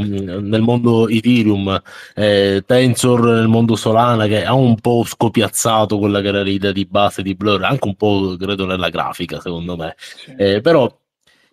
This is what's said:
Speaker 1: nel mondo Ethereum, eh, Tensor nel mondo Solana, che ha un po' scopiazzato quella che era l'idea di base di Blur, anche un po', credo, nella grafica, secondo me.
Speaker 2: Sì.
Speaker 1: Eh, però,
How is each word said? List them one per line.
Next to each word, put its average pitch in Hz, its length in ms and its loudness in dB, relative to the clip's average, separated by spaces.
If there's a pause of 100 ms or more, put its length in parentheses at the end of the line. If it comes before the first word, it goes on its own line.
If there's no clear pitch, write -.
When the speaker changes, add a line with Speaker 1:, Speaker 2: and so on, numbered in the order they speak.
Speaker 1:
nel 101 560 -4
mondo 117 460 2
Ethereum, 107 760 2 (320)
eh, 98 540 2
Tensor 123 540 2
nel 113 260 2
mondo 113 280 2
Solana, 113 520 0
che 101 180 -2
ha 113 80 -2
un 123 260 4
po' 120 240 0
scopiazzato 110 960 0
quella 101 240 0
che 98 60 -4
era 101 160 -2
l'idea 98 280 -2
di 95 140 -2
base 101 380 0
di 95 100 -4
Blur, 98 300 0
anche 120 240 -2
un 98 80 -6
po', 98 440 0
credo, 95 280 -4
nella 90 220 -4
grafica, 80 500 -8
secondo 85 360 -8
me. 82 220 -10
Speaker 2:
Sì. - 400 -20
Speaker 1:
Eh, 101 240 2
però, 147 260 4 (640)